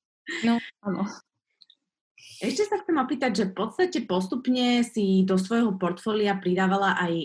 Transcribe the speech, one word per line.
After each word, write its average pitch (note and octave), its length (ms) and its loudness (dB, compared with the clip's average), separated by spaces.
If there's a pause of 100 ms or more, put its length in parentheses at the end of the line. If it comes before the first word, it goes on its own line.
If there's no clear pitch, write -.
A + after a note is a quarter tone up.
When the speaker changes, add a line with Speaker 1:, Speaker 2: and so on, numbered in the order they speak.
(440)
Speaker 1:
No, A#3 100 4 (260)
áno. G3+ 220 -4 (1400)
Speaker 2:
Ešte C4 260 -2
sa G4+ 140 -2
chcem F4+ 160 -2
opýtať, B3+ 400 0
že G3+ 160 0
v - 60 -10
podstate D4+ 500 0
postupne A#3+ 760 0
si F#3+ 440 2
do F#3+ 80 2
svojho G#3 400 2
portfólia G3 640 0
pridávala F#3+ 560 2
aj F3 160 -2 (140)